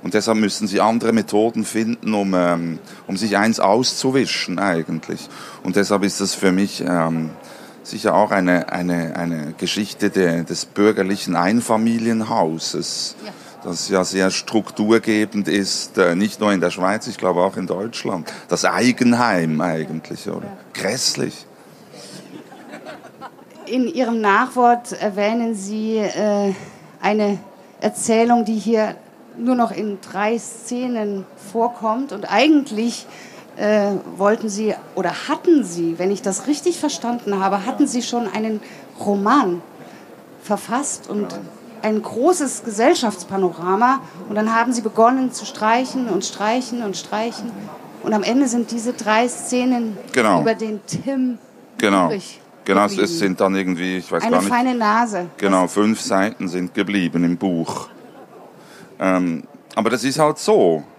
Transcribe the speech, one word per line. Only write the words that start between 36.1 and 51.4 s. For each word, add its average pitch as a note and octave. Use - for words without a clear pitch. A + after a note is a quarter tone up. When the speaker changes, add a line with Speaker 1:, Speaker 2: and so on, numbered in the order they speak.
Speaker 2:
ich G3+
das -
richtig D#4+
verstanden A#3
habe, F#3+
hatten C#4
Sie A#3+
schon A#3+
einen G#3+
Roman G3+
verfasst A3+
und G#3
Speaker 1:
Ja. -
Speaker 2:
ein G#3+
großes C#4
Gesellschaftspanorama. G3+
Und G#3
dann G#3+
haben A#3+
Sie A#3
begonnen A#3+
zu -
streichen B3
und F#3+
streichen A#3+
und G3
streichen. A3
Und A3
am G#3+
Ende B3
sind A3+
diese A#3
drei A3+
Szenen A#3+
Speaker 1:
Genau. G2+
Speaker 2:
über A3
den G#3+
Tim B3+